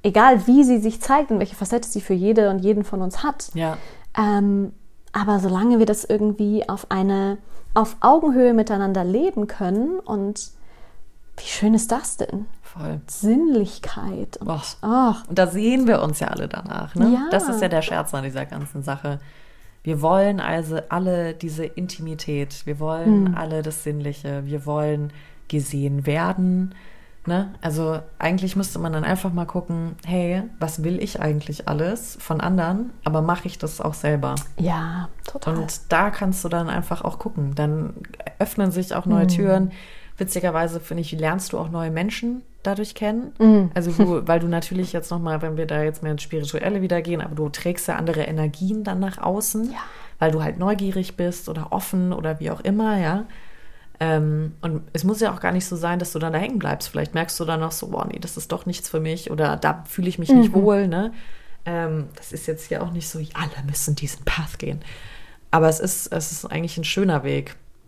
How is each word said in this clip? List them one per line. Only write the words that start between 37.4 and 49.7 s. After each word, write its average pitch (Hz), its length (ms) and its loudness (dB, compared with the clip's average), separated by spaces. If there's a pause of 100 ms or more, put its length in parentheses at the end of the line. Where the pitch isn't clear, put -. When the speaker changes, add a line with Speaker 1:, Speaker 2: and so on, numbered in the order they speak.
Speaker 2:
dann 151 400 -2 (440)
öffnen 202 320 0
sich 185 240 -2
auch 175 100 -4
neue 190 200 4
Speaker 1:
Mhm. 185 40 6
Speaker 2:
Türen. 190 440 4 (440)
Witzigerweise 170 600 0
finde 165 220 -6
ich, 156 100 -4
lernst 160 420 -2
du 175 60 -4
auch 160 120 -4
neue 165 200 -2
Menschen 220 520 -2 (200)
dadurch 202 320 -2
kennen. 220 460 -2
Speaker 1:
Mhm. 208 340 8
Speaker 2:
Also 175 160 0
du, 170 380 4
weil 170 100 6
du 170 80 2
natürlich 180 460 -2
jetzt 170 180 -4
nochmal, 165 320 -2
wenn 156 140 -4
wir 160 100 -2
da 151 160 0
jetzt 156 220 -2
mehr 156 80 -2
ins 147 100 -4
Spirituelle 165 600 -2
wieder 175 200 0
gehen, 170 180 -2
aber 151 140 -6
du 151 140 -2
trägst 175 400 -4
ja 165 80 -2
andere 160 260 0
Energien 170 600 -2
dann 185 160 -2
nach 190 180 -2
außen, 214 540 -2